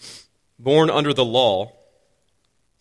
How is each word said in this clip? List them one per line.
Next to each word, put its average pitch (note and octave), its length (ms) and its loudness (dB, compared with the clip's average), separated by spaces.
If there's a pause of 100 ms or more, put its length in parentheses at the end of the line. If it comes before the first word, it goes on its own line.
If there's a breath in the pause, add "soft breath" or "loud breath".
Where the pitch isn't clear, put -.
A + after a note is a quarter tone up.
(580 loud breath)
born D3+ 320 2
under D3 240 -2
the B2+ 120 0
law, A2+ 480 -2 (1080)